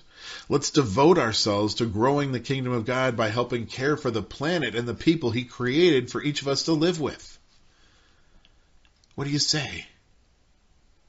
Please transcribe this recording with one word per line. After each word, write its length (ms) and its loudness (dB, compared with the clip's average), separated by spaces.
Let's 200 0
devote 480 6
ourselves 580 0
to 120 0
growing 440 0
the 80 -2
kingdom 340 -4
of 120 -2
God 320 0
by 120 0
helping 360 -2
care 320 -2
for 140 -2
the 100 -2
planet 540 -4
and 120 -2
the 60 -4
people 380 2
he 140 -4
created 680 2
for 100 -4
each 220 -2
of 40 -6
us 160 0
to 100 0
live 280 0
with. 380 -8
What 100 -6
do 60 -6
you 80 0
say? 480 -2